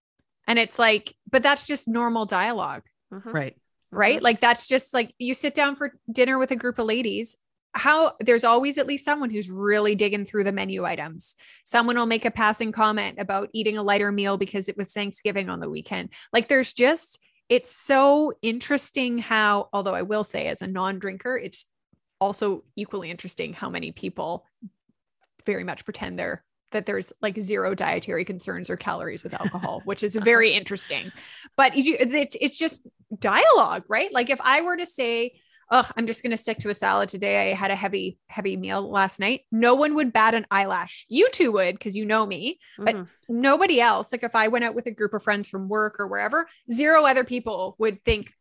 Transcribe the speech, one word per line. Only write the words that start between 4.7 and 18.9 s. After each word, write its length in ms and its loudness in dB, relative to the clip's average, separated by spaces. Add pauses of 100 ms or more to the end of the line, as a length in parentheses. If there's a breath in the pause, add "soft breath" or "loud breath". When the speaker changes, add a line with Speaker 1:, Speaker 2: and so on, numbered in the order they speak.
Speaker 1:
like, 240 -2
you 160 -4
sit 200 -2
down 220 0
for 220 -6 (140)
dinner 260 2
with 140 0
a 60 -2
group 220 -4
of 60 0
ladies. 500 -2 (380)
How, 480 4
there's 240 4
always 320 2
at 100 0
least 180 -4
someone 240 0
who's 200 -6
really 460 2
digging 300 0
through 200 -2
the 60 0
menu 340 -4
items. 500 -8 (300 soft breath)
Someone 320 2
will 80 2
make 200 0
a 60 0
passing 400 0
comment 480 0
about 340 -4
eating 240 -2
a 60 -2
lighter 280 2
meal 260 0
because 320 -4
it 80 -8
was 160 -6
Thanksgiving 560 -4
on 120 -6
the 80 -6
weekend. 440 -8 (200 loud breath)
Like, 160 2
there's 240 2
just, 460 0 (300)
it's 200 2
so 720 4
interesting 760 -2